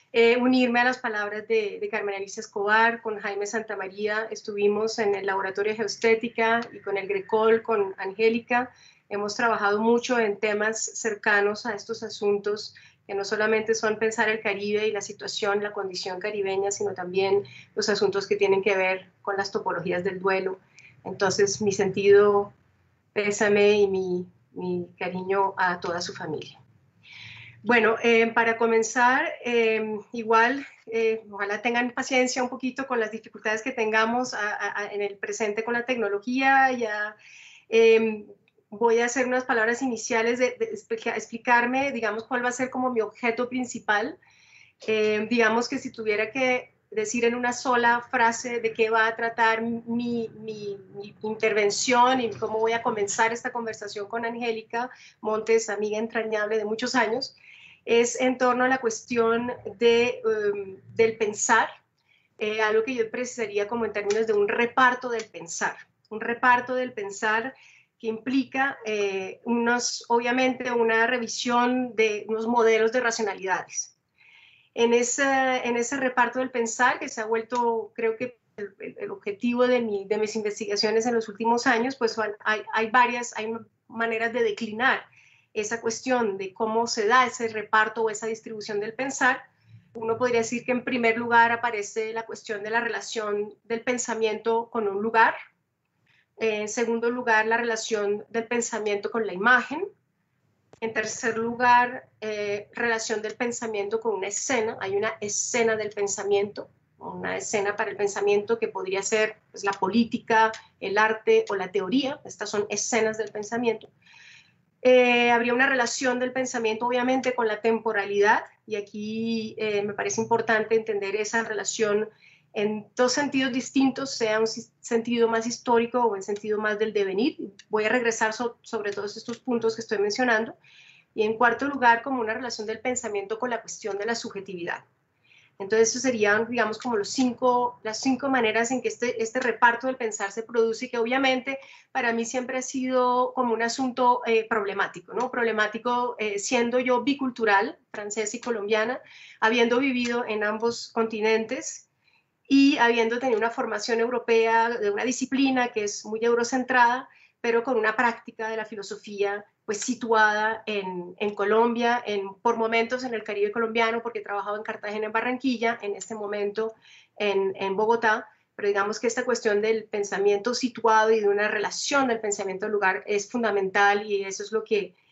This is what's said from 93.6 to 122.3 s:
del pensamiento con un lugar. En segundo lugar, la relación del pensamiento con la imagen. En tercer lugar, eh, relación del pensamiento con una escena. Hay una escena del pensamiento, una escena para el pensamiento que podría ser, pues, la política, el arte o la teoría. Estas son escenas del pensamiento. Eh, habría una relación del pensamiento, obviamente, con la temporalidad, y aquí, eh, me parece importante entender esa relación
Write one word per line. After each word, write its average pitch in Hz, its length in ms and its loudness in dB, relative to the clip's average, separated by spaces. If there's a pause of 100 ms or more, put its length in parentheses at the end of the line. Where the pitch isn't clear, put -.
del 226 180 -4
pensamiento 226 880 -2
con 220 180 -2
un 196 140 -2
lugar. 226 320 4 (1040)
En 214 320 0
segundo 233 400 0
lugar, 233 380 2
la 226 100 2
relación 220 720 -2
del 226 160 -4
pensamiento 214 640 -2
con 226 160 -2
la 185 80 -6
imagen. 247 540 2 (920)
En 220 140 -6
tercer 220 440 -4
lugar, 247 680 2 (140)
eh, 208 520 -6
relación 226 500 -2
del 214 120 -6
pensamiento 220 640 -4
con 220 140 -2
una 190 140 -4
escena. 226 520 -2
Hay 196 160 -4
una 220 240 0
escena 220 560 0
del 214 140 -4
pensamiento, 202 800 -2 (300)
una 180 360 -8
escena 202 400 -2
para 208 140 -4
el 190 80 -10
pensamiento 202 640 0
que 220 80 -2
podría 190 340 -4
ser, 214 360 0 (140)
pues, 220 120 -14
la 202 100 0
política, 220 800 2 (280)
el 190 200 -2
arte 220 500 4
o 208 60 -2
la 185 160 -6
teoría. 254 520 -2
Estas - 260 -10
son 208 200 -2
escenas 220 480 0
del 220 140 -6
pensamiento. 220 580 -2 (920)
Eh, 247 500 6
habría 233 220 4
una 262 140 4
relación 254 520 0
del 247 120 -2
pensamiento, 247 560 -2
obviamente, 254 480 2
con 226 140 0
la 214 100 -2
temporalidad, 214 840 2 (200)
y 214 120 -6
aquí, 220 800 -6
eh, 214 240 -2
me 202 120 -4
parece 202 280 -2
importante 220 540 0
entender 202 420 -2
esa 220 260 -2
relación 214 640 -2 (440)